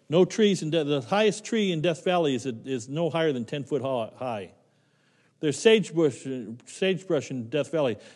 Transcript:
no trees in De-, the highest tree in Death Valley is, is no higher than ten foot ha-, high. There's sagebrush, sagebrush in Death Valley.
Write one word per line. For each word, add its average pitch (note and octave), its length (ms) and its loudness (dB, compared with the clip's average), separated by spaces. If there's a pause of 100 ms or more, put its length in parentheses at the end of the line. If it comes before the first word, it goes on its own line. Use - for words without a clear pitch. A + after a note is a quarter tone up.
no F3 160 6
trees G3 380 2
in D#3 80 -4
De-, D#3 140 2
the C#3+ 160 0
highest G3+ 440 0
tree G#3 280 0
in D#3+ 80 -2
Death D#3+ 240 0
Valley F3 300 2
is, A2+ 120 -4
is B2+ 420 -6
no D#3 220 -2
higher D#3+ 220 2
than A#2+ 120 -4
ten C#3+ 200 -6
foot C3+ 180 -2
ha-, B2 340 -2
high. A2 360 -8 (880)
There's D3 180 0
sagebrush, E3 680 4 (400)
sagebrush F3 640 -2
in A#2+ 180 -8
Death C#3+ 240 -4
Valley. C#3 240 0 (200)